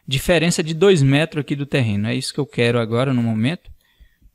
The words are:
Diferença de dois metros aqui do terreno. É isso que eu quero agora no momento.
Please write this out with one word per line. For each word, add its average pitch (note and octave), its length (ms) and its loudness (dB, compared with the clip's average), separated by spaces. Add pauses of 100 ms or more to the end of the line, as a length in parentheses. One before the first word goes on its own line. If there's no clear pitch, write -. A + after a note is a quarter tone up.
Diferença E3+ 560 0
de D#3 100 -4
dois E3+ 300 4
metros C#3+ 400 2
aqui D3 120 -4
do C#3+ 120 -6
terreno. A2 420 -2
É B2 60 -4
isso B2+ 180 -6
que - 80 -6
eu C3+ 60 -2
quero A#2+ 340 0
agora A#2 320 -2
no B2 100 0
momento. A#2 480 -2 (640)